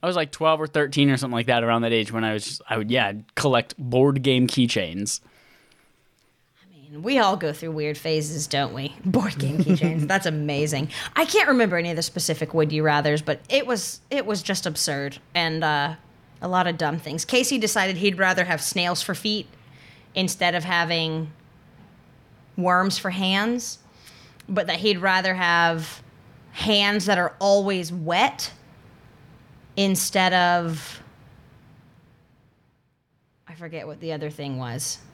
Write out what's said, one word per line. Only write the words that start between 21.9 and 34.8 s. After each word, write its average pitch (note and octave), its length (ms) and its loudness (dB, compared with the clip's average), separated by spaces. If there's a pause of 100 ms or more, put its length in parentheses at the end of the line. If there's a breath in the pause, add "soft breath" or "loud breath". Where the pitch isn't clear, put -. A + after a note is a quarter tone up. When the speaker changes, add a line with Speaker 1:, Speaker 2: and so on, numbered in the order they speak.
Speaker 2:
worms F3+ 420 2
for F#3+ 120 -4
hands, G3 680 -2 (680 loud breath)
but F#3+ 180 -2
that E3+ 140 -4
he'd G3+ 180 2
rather F#3 360 2
have E3+ 680 2 (480)
hands G#3 560 0
that G3+ 100 2
are F3 220 0
always G3 540 2
wet F3 600 -2 (1200)
instead F#3+ 580 0
of, F3 680 0 (2500)
I E3 80 -18
forget D#3+ 320 -12
what D3+ 140 -14
the D#3+ 120 -6
other D3 180 -6
thing C#3 280 -8
was. B2 400 -8 (160)